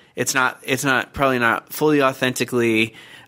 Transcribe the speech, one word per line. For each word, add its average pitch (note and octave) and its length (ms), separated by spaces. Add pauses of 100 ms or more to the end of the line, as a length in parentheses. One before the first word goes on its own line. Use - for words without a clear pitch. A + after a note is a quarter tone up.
(160)
it's - 180
not, C3 280
it's C3+ 220
not, B2+ 300
probably C3+ 240
not A#2 340
fully D3+ 300
authentically, A#2+ 920 (340)